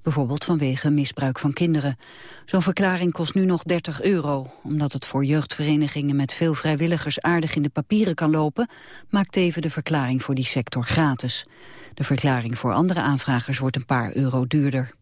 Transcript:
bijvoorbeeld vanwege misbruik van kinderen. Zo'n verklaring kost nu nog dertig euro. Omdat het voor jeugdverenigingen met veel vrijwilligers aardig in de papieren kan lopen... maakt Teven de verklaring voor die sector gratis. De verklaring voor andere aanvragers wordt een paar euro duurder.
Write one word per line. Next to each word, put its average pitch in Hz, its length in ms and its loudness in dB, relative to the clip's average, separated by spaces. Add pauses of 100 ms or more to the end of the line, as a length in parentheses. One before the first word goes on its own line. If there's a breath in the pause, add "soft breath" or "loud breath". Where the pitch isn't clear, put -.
bijvoorbeeld 143 420 -2
vanwege 147 460 0
misbruik 139 500 0
van 143 140 0
kinderen. 151 440 0 (480 loud breath)
Zo'n 185 160 2
verklaring 185 500 2
kost 160 220 -2
nu 190 120 4
nog 175 180 2
dertig 165 380 -2
euro. 147 520 0 (100)
Omdat 147 300 -2
het 139 120 -6
voor 135 200 0
jeugdverenigingen 147 920 0
met 139 180 0
veel 165 200 2
vrijwilligers 156 680 0
aardig 165 340 0
in 147 80 2
de 143 60 0
papieren 196 460 0
kan 156 160 2
lopen... 156 380 0 (400 loud breath)
maakt 196 220 0
Teven 170 300 2
de 156 80 -2
verklaring 131 540 0
voor 139 120 -2
die 127 100 0
sector 123 380 -2
gratis. 135 600 0 (480 loud breath)
De 147 100 -4
verklaring 123 540 0
voor 117 160 -2
andere 170 280 2
aanvragers 131 580 0
wordt 135 160 -2
een 131 100 -4
paar 120 300 -2
euro 127 320 0
duurder. 135 540 0